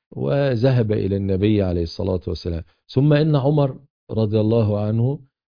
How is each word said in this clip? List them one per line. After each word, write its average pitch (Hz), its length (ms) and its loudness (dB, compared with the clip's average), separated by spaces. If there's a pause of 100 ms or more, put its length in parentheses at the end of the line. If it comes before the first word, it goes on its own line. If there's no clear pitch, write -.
(160)
وذهب 131 760 0
إلى 101 240 -2
النبي 98 460 2
عليه 87 220 0
الصلاة 92 440 -4
والسلام. 85 360 -6 (240)
ثم 147 260 2
إن 151 220 2
عمر 139 440 0 (320)
رضي 110 280 0
الله 107 400 2
عنه 113 400 -2 (320)